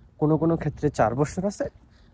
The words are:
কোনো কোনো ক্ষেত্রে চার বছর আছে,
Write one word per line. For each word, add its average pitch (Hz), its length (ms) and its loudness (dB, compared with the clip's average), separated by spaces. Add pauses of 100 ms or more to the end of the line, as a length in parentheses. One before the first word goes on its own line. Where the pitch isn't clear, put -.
(180)
কোনো 151 200 2
কোনো 165 200 2
ক্ষেত্রে 147 320 -2
চার 117 260 2
বছর 151 300 -2
আছে, 208 240 -4 (440)